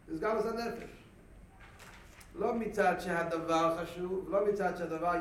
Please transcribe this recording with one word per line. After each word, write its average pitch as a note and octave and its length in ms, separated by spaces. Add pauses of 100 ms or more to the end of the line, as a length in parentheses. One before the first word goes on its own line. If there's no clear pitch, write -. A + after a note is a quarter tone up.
זה D#3+ 100
סגלוס G#3+ 280
הנפש. A3+ 600 (1300)
לא A3 180
מצד G3+ 460
שהדבר E3 800
חשוב, F3+ 480
לא G3+ 180
מצד F#3 300
שהדבר E3 440